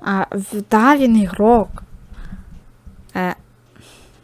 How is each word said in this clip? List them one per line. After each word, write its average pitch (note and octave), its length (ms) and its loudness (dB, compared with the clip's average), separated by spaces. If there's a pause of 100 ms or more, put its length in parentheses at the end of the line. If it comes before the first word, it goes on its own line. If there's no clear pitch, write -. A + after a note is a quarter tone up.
А, G3 300 -2
в-, G3+ 400 -8
да, A#3 260 4
він B3+ 200 4
ігрок. G#3 520 2 (1500)
Е. F#3 180 -4 (880)